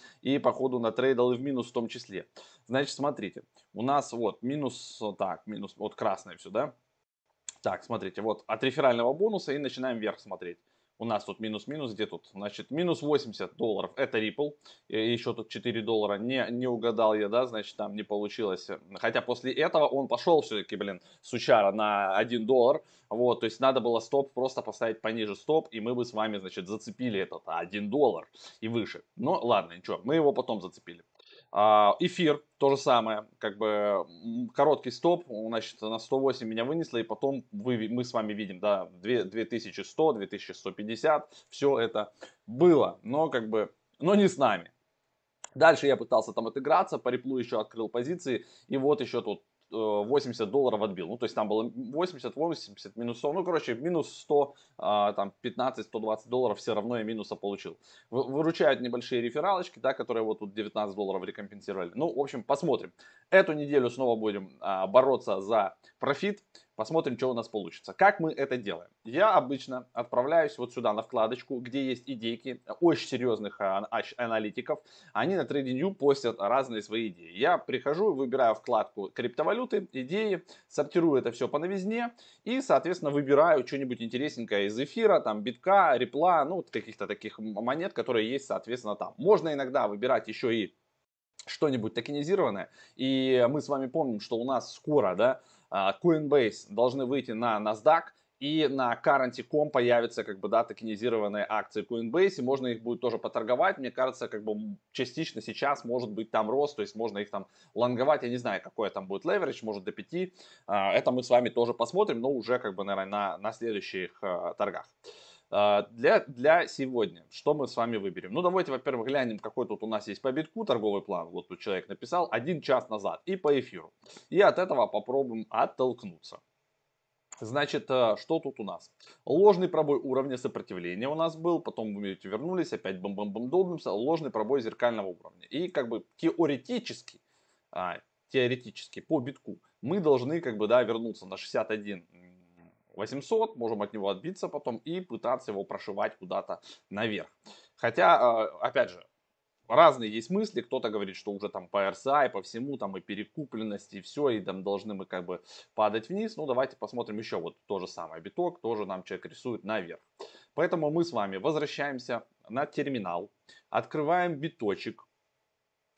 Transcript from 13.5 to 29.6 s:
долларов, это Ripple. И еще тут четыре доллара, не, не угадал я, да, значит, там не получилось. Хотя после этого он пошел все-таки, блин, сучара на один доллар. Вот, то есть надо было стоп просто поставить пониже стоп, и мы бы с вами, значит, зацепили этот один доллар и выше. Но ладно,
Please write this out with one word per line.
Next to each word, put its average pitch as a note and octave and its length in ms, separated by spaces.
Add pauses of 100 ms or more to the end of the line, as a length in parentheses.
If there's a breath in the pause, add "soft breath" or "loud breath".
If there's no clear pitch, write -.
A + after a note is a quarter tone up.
долларов, F#2+ 400
это B2+ 200
Ripple. C#3 360 (340 loud breath)
И A2 240
еще A#2 220
тут A2 160
четыре A#2 320
доллара, G#2 360
не, A#2+ 340
не B2 160
угадал A2+ 480
я, G#2+ 120
да, A#2+ 200
значит, A2 280
там G#2 220
не G#2+ 60
получилось. G#2 640 (240)
Хотя A#2 280
после B2 300
этого D#3 360
он C3+ 200
пошел D#3 320
все-таки, G#2 380
блин, G2 240 (200 soft breath)
сучара G#2+ 520
на G2+ 420
один A2+ 300
доллар. B2+ 360 (280 soft breath)
Вот, A#2+ 320
то A#2 40
есть A2 140
надо C3 220
было A#2 180
стоп C#3 340
просто B2+ 280
поставить A2+ 400
пониже A2 340
стоп, D#3 360
и A#2 80
мы A#2 140
бы A#2+ 120
с A#2+ 80
вами, G#2+ 260
значит, F#2 280
зацепили G#2+ 520
этот F2 260
один F2 440
доллар A2 380 (340 loud breath)
и A2 60
выше. A#2 360 (120)
Но D3+ 300
ладно, G2 280